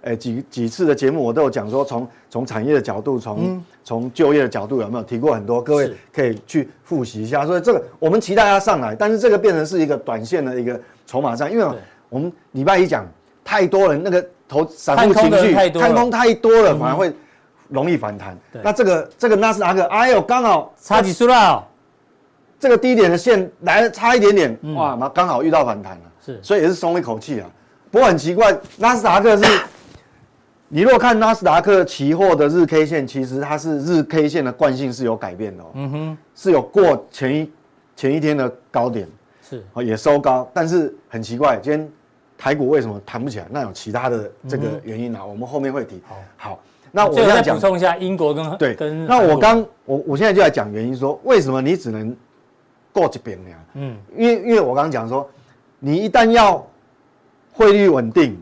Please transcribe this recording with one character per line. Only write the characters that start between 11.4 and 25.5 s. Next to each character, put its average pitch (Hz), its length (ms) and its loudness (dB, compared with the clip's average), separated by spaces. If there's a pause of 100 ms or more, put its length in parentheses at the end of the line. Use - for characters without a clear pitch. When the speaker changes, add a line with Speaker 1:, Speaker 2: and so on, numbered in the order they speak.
Speaker 1:
因 220 80 -4
为 220 60 0
Speaker 2:
对。 127 160 -6 (300)
Speaker 1:
我 123 100 -8
们 170 120 -8 (200)
礼 135 140 -6
拜 196 120 2
一 185 80 4
讲， 110 220 -4 (380)
太 208 200 0
多 190 260 2
人 147 120 -2
那 190 80 -4
个 180 120 0 (240)
投-， 151 200 -2
散 - 300 -4
户 214 160 4
情 214 100 4
绪， - 60 4
Speaker 2:
看 - 0 -
空 - 20 2
的 208 140 6
人 185 100 4
太 190 140 4
多 165 120 -2
了。 - 60 4
Speaker 1:
看 220 80 4
空 240 160 2
太 233 220 2
多 226 280 4
了， 180 120 6
Speaker 2:
嗯。 151 60 -2
Speaker 1:
反 127 100 -2
而 135 60 -2
会 175 180 0 (560)
容 135 200 -2
易 175 60 2
反 107 220 -6
弹。 92 200 -16 (140)
Speaker 2:
对。 110 100 -18
Speaker 1:
那 208 120 -2
这 226 100 2
个， 175 340 0
这 240 120 0
个 214 80 4
纳 220 160 2
斯 196 80 -4
达 180 120 0
克， 185 100 2
哎 214 260 0
呦， 214 120 4
刚 247 220 0
好 185 380 0
Speaker 2:
差 220 200 2
几 190 120 -2
束 240 140 2
了 247 80 6
哦。 175 280 4 (960)
Speaker 1:
这 277 80 0
个 240 100 6
低 254 160 2
点 208 160 6
的 170 80 2
线 196 320 2 (120)
来 175 220 2
了， 233 60 0
差 233 240 0
一 247 60 4
点 202 160 6
点， 135 280 2
Speaker 2:
嗯。 151 120 -8
Speaker 1:
哇， 139 240 -2
那 131 100 -4
刚 175 160 0
好 139 160 -2
遇 160 80 0
到 156 160 4